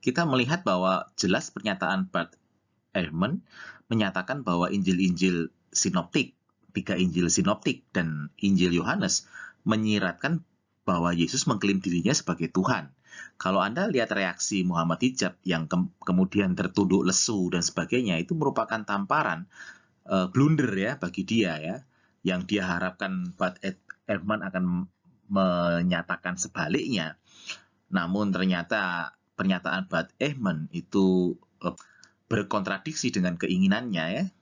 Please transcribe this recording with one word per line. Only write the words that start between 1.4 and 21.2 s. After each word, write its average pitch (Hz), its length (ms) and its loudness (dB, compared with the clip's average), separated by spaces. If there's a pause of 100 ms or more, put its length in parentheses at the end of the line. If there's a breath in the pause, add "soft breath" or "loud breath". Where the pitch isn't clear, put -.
pernyataan 95 560 -2
Bart 87 320 -4 (560)
Ehrman 90 480 0 (480 loud breath)
menyatakan 110 560 0
bahwa 87 240 2
Injil-Injil 90 800 2 (240)
sinoptik, 90 640 -2 (320)
tiga 101 240 -4
Injil 87 320 2
sinoptik 101 640 0
dan 78 480 -4
Injil 92 320 4
Yohanes 92 560 0 (400 loud breath)
menyiratkan 110 800 0 (400)
bahwa 87 240 2
Yesus 87 400 2
mengklaim 98 320 2
dirinya 87 320 0
sebagai 85 320 -2
Tuhan. 92 480 0 (400 loud breath)
Kalau 98 240 0
Anda 123 320 0
lihat 123 240 0
reaksi 95 480 -2
Muhammad 85 400 0
Hijab 123 400 0
yang 82 240 -2
ke-, 90 240 0 (160)
kemudian 92 480 2
tertunduk 95 480 2
lesu 95 480 0
dan 87 160 0
sebagainya, 95 560 0
itu 160 160 -4
merupakan 113 480 -2
tamparan, 101 640 -2 (560 loud breath)
eh, 92 240 2
blunder 143 400 4
ya 98 320 0
bagi 95 240 -4